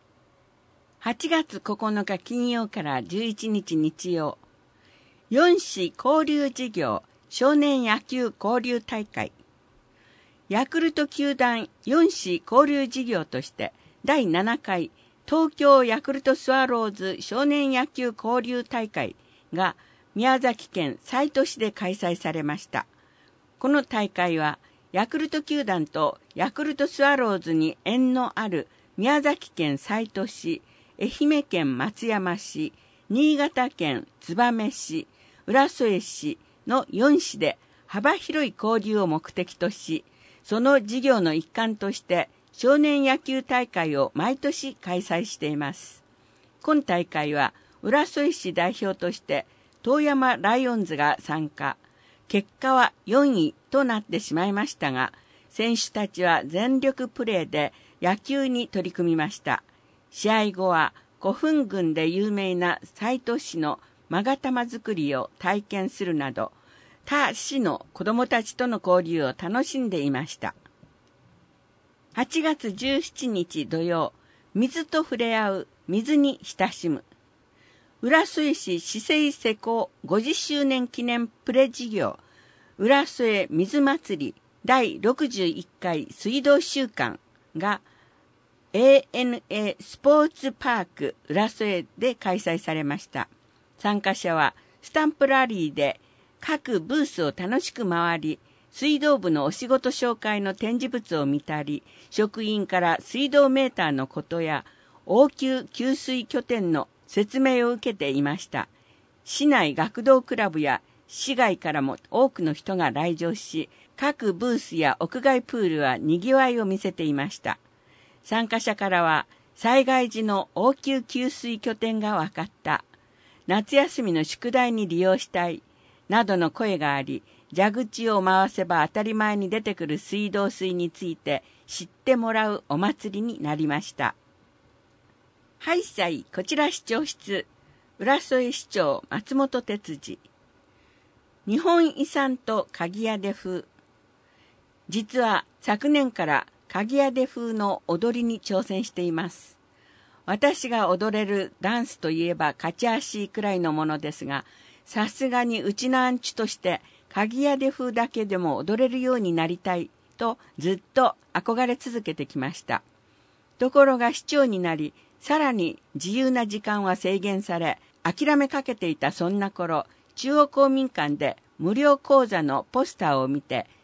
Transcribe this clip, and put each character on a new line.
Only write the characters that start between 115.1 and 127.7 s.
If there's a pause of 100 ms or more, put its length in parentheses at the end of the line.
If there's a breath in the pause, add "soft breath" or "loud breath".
外
プ
ー
ル
は
賑
わ
い
を
見
せ
て
い
ま
し
た。 (640 soft breath)
参
加
者
か
ら
は、 (300 soft breath)
災
害
時
の
応
急
給
水
拠
点
が
分
か
っ (120)
た、 (640 soft breath)
夏
休
み
の
宿
題
に
利
用
し
た
い、 (480 soft breath)
な
ど
の
声
が
あ
り、 (320 soft breath)
蛇